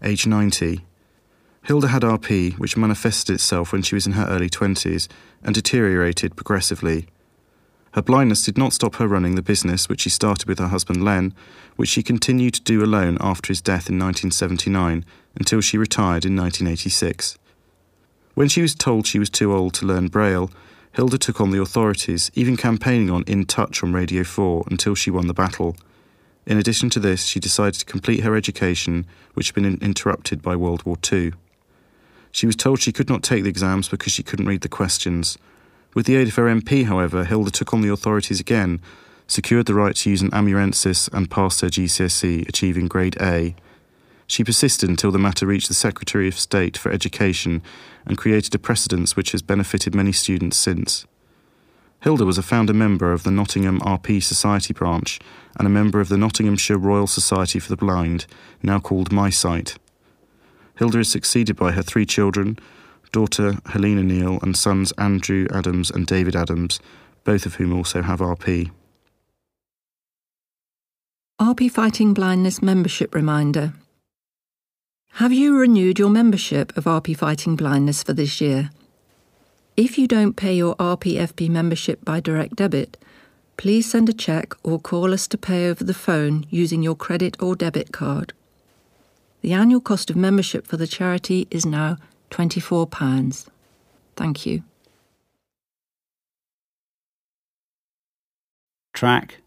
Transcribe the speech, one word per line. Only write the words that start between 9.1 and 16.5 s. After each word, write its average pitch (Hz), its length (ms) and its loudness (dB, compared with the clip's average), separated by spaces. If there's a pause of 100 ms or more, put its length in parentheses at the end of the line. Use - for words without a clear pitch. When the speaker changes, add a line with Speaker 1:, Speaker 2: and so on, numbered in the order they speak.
Speaker 1:
the 92 80 -2
business 92 460 0
which - 140 -4
she 92 80 -2
started 101 360 0
with 92 120 -2
her 90 100 -2
husband 90 360 -2
Len, 92 300 0 (420)
which - 140 -2
she 113 120 0
continued 123 520 2
to - 80 -6
do 110 200 2
alone 101 380 2
after 95 280 -2
his 92 140 -4
death 90 260 -2
in 90 80 -2
nineteen 92 340 -2
seventy-nine, 87 760 0 (300)
until 110 260 0
she - 160 0
retired 95 480 0
in 95 80 0
nineteen 90 320 -2